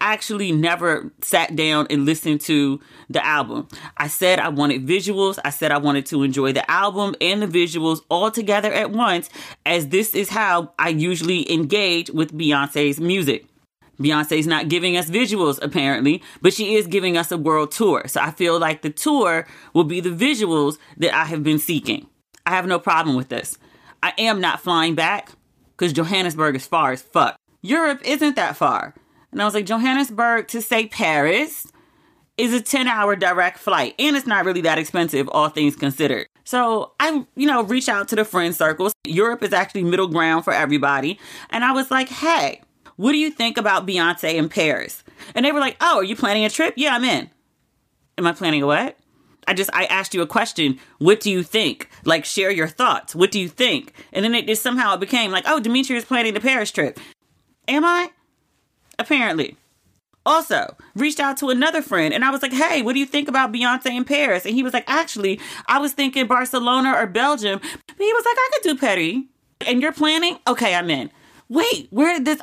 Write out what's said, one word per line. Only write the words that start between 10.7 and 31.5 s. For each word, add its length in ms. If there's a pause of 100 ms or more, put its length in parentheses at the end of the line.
I 100
usually 640
engage 580
with 260
Beyonce's 640
music. 460 (540)
Beyonce's 480
not 220
giving 280
us 120
visuals, 520
apparently, 600 (200)
but 120
she 220
is 120
giving 280
us 160
a 60
world 340
tour. 360
So 140
I 100
feel 280
like 220
the 80
tour 560 (280)
will 100
be 160
the 100
visuals 680 (200)
that 160
I 120
have 180
been 160
seeking. 480 (380)
I 60
have 140
no 140
problem 360
with 140
this. 280 (440)
I 160
am 240
not 180
flying 360
back 340 (480)
'cause 160
Johannesburg 640
is 100
far 260
as 100
fuck. 360 (240)
Europe 420
isn't 320
that 220
far. 360 (380)
And 100
I 40
was 80
like, 120
"Johannesburg 840
to, 120
say, 240
Paris 800 (720)